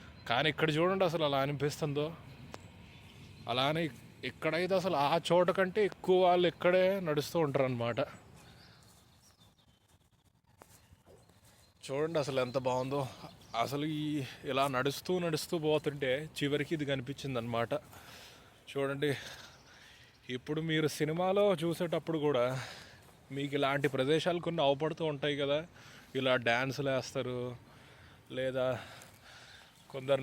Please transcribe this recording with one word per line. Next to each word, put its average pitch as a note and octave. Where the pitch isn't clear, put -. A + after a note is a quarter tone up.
కానీ C3+
ఇక్కడ D#3+
చూడండి F#3
అసలు D#3+
అలా C#3
అనిపిస్తుందో. D3
అలానే D3
ఇక్కడైతే E3+
అసలు F3
ఆ C#3+
చోట F3
కంటే F#3
ఎక్కువ F#3
వాళ్ళు F3+
ఇక్కడే F3+
నడుస్తూ D3+
ఉంటారు C#3
అనమాట. A#2
చూడండి D#3
అసలు C3
ఎంత B2
బాగుందో. C3
అసలు C#3+
ఈ -
ఇలా C3+
నడుస్తూ C3+
నడుస్తూ E3
పోతుంటే D3
చివరికి C#3+
ఇది C#3+
కనిపించింది C3+
అనమాట. A#2
చూడండి, C#3
ఇప్పుడు D3+
మీరు D#3
సినిమాలో F3+
చూసేటప్పుడు E3
కూడా B2
మీకు C#3
ఇలాంటి C#3
ప్రదేశాలు D#3+
కొన్ని E3+
అవపడుతూ D3+
ఉంటాయి D3
కదా, C#3+
ఇలా C3
డ్యాన్సులు C3+
వేస్తారు, B2
లేదా C3
కొందరు C3+